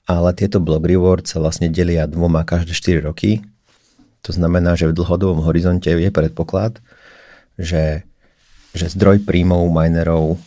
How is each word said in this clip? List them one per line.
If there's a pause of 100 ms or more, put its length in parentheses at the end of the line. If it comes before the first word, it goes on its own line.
Ale
tieto
block
rewards
sa
vlastne
delia
dvoma
každé
štyri
roky. (880)
To
znamená,
že
v
dlhodobom
horizonte
je
predpoklad, (760)
že, (680)
že
zdroj
príjmov
minerov